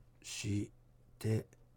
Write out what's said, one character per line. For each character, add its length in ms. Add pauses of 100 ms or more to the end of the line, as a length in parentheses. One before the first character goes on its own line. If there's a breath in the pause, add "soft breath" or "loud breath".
(220)
し 480 (480)
て 280 (300)